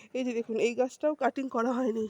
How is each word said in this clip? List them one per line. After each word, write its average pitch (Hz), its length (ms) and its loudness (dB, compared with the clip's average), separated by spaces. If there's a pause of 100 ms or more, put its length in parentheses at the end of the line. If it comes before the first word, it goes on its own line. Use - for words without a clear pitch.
(140)
এই 254 100 -2
যে 247 140 -2
দেখুন 233 180 -2 (100)
এই 240 80 2
গাছটাও 262 400 0
কাটিং 269 340 0
করা 240 240 0
হয়নি, 226 380 0